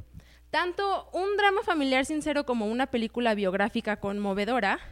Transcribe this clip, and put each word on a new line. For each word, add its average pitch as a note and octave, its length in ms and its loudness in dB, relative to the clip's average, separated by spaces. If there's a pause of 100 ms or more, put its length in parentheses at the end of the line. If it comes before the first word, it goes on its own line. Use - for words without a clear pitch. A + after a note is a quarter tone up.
(500)
Tanto F4+ 640 -2
un G4 240 0
drama G4+ 240 4
familiar C4+ 420 2
sincero D4 400 -2
como A#3 220 -2
una B3 220 0
película A#3 460 0
biográfica G3+ 640 0
conmovedora. G3+ 800 0 (140)